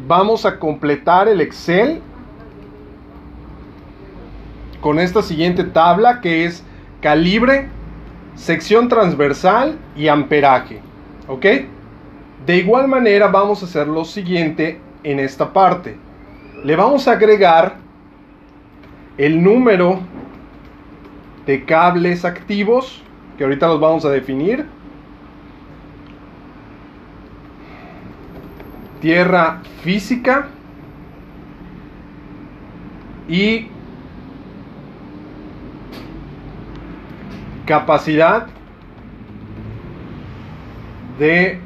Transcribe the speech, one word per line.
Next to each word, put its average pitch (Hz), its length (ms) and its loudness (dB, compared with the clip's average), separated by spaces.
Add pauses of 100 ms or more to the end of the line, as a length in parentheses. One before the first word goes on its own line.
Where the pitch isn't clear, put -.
vamos 202 360 2
a 196 140 0
completar 156 680 2
el 202 120 4
Excel 202 600 0 (2750)
con 151 180 0
esta 180 240 2
siguiente 175 400 0
tabla, 180 580 4
que 165 240 0
es 170 200 -6 (360)
calibre, 214 680 2 (680)
sección 208 540 2
transversal 196 880 2 (180)
y 151 140 -2
amperaje, 139 720 2 (480)
¿ok? 131 180 -2 (1000)
De 175 120 2
igual 226 320 2
manera 214 400 4
vamos 202 340 2
a 185 40 -12
hacer 151 200 -4
lo 160 180 -4
siguiente 165 760 -4 (240)
en 139 160 -2
esta 139 320 -4
parte. 175 460 2 (680)
Le 139 100 2
vamos 254 320 2
a 247 60 4
agregar 196 640 4 (1400)
el 160 260 2
número 190 560 4 (1500)
de 139 180 0
cables 175 600 2
activos, 208 800 -2 (340)
que 143 80 -4
ahorita 135 240 0
los 131 100 2
vamos 156 260 2
a 147 60 0
definir. 139 560 -2 (4000)
Tierra 170 600 2 (220)
física 247 680 -2 (2750)
y 208 400 -2 (4000)
capacidad 160 840 0 (2750)
de 175 480 2